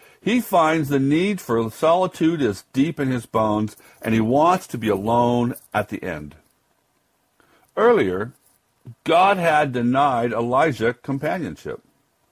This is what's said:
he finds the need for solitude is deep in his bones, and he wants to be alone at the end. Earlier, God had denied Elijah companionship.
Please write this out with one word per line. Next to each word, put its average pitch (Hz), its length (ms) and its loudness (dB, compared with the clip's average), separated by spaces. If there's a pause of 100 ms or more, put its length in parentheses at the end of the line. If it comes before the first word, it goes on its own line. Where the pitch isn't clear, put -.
(220)
he 226 180 0
finds 160 480 2
the 139 100 0
need 165 440 0
for 113 280 -2
solitude 170 720 0
is 107 300 -2
deep 143 260 0
in 135 120 -2
his 123 160 -4
bones, 107 500 -2 (260)
and 113 120 -2
he 113 80 2
wants 151 460 2
to - 100 -8
be 110 100 -6
alone 120 680 0 (180)
at 107 160 -2
the - 120 -10
end. 76 340 -10 (1400)
Earlier, 127 560 2 (720)
God 185 320 4
had 151 380 0
denied 123 580 0
Elijah 120 600 0
companionship. 139 880 -8 (500)